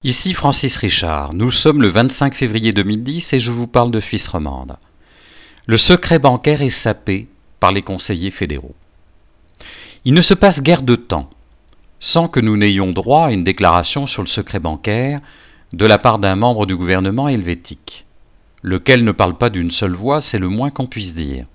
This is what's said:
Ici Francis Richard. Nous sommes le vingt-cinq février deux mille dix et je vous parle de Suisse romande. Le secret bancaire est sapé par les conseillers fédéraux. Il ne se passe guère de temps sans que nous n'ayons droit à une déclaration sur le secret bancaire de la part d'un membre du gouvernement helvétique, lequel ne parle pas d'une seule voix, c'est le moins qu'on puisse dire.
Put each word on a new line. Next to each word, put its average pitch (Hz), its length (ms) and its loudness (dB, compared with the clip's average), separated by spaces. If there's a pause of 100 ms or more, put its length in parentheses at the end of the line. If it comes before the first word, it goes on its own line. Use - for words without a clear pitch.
Ici 175 320 -4
Francis 139 420 0
Richard. 78 560 -2
Nous 104 160 -2
sommes 147 320 2
le 113 60 4
vingt-cinq 131 480 0
février 113 360 -2
deux 101 120 0
mille 107 200 -2
dix 151 300 -6
et 135 60 2
je 120 120 -4
vous 120 140 -4
parle 120 240 2
de 110 100 -2
Suisse - 280 -6
romande. 67 500 -8 (880)
Le 113 140 2
secret 175 400 4
bancaire 139 420 2
est 135 80 0
sapé 107 580 -4 (320)
par 95 120 4
les 98 100 -2
conseillers 95 480 -6
fédéraux. 73 460 -8 (1300)
Il 131 80 4
ne 175 80 6
se 190 140 6
passe 185 260 4
guère 143 220 4
de 123 120 2
temps 76 360 -6 (680)
sans 165 280 0
que 147 120 -2
nous 107 180 2
n'ayons 98 340 2
droit 117 340 2
à 143 60 2
une 95 120 0
déclaration 90 600 2
sur - 160 -8
le 82 60 -6
secret - 320 -6
bancaire 107 600 -4 (540)
de 90 140 2
la 107 100 8
part 110 220 2
d'un 98 160 2
membre 107 320 0
du 95 80 -2
gouvernement 95 520 0
helvétique, - 800 -6 (560)
lequel 92 420 2
ne 107 80 2
parle 90 240 0
pas 120 140 0
d'une 87 220 -4
seule 92 240 -2
voix, 131 260 -2
c'est 127 160 -4
le 92 100 -2
moins 110 220 -2
qu'on 135 160 -6
puisse 98 300 -10
dire. 67 400 -8